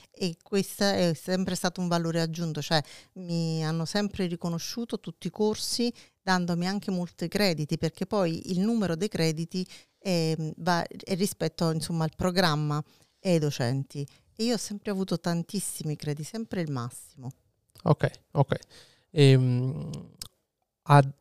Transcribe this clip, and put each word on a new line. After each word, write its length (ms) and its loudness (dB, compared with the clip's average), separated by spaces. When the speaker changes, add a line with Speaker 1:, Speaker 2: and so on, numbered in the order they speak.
Speaker 1:
e 320 -4
questo 420 -2
è 300 4
sempre 400 -2
stato 260 -2
un 80 0
valore 320 0
aggiunto, 420 -2
cioè 180 2
mi 500 -2
hanno 200 -2
sempre 420 -2
riconosciuto 720 -6
tutti 260 -10
i 40 -6
corsi, 600 0
dandomi 460 2
anche 240 -4
molti 340 -4
crediti, 520 0
perché 280 -2
poi 460 0
il 80 0
numero 340 2
dei 140 -2
crediti, 580 -2
ehm, 600 0
va, 280 0
è 300 -4
rispetto, 560 0
insomma, 320 -2
al 100 -2
programma 640 2
e 140 0
ai 80 6
docenti. 680 -2
E 80 -2
io 100 2
ho 40 0
sempre 340 -6
avuto 260 -2
tantissimi 800 -4
crediti, 260 -6
sempre 380 -8
il 100 -2
massimo. 600 -8
Speaker 2:
Ok, 280 4
ok. 240 2
Ehm, 800 4
a 200 8